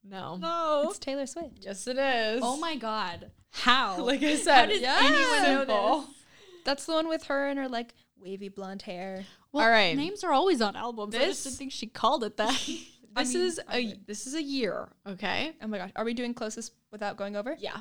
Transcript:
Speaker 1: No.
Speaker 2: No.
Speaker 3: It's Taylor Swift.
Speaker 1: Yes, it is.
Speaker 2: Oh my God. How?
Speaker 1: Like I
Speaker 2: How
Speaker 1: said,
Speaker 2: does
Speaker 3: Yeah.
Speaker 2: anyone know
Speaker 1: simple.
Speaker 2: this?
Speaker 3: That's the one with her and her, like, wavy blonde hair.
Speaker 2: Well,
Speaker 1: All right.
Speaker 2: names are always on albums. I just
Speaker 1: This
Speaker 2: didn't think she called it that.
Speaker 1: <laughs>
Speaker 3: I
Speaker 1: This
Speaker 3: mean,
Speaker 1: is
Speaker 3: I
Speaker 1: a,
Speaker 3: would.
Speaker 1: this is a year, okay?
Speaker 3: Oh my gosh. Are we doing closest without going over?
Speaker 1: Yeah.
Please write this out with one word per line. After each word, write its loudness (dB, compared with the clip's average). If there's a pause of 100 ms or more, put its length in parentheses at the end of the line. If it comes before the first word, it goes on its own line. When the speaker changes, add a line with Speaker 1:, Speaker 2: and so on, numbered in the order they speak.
Speaker 1:
No. -12
Speaker 2:
No. 0
Speaker 3:
It's -8
Taylor -6
Swift. -12
Speaker 1:
Yes, -10
it -4
is. 0
Speaker 2:
Oh 0
my -4
God. -6 (220)
How? 2
Speaker 1:
Like 0
I 4
Speaker 2:
How 2
Speaker 1:
said, 8
Speaker 2:
does 2
Speaker 3:
Yeah. 2
Speaker 2:
anyone 6
know 4
Speaker 1:
simple. 2
Speaker 2:
this? -12 (560)
Speaker 3:
That's -2
the -4
one 2
with -2
her 0
and -2
her, -4
like, -6 (220)
wavy -10
blonde -10
hair. -10 (280)
Speaker 2:
Well, 4
Speaker 1:
All 8
right. 8
Speaker 2:
names -2
are 2
always 4
on 0
albums. -6
I -2
just 4
Speaker 1:
This -6
Speaker 2:
didn't -10
think -10
she -8
called 2
it -8
that. 2
Speaker 1:
<laughs> -4
Speaker 3:
I 0
Speaker 1:
This 0
Speaker 3:
mean, 2
Speaker 1:
is -2
Speaker 3:
I -4
Speaker 1:
a, -2
Speaker 3:
would. -14
Speaker 1:
this -10
is -8
a -4
year, -2 (180)
okay? -4 (100)
Speaker 3:
Oh -8
my -6
gosh. -8
Are -4
we -2
doing -4
closest -8 (180)
without -8
going -8
over? -6
Speaker 1:
Yeah. -8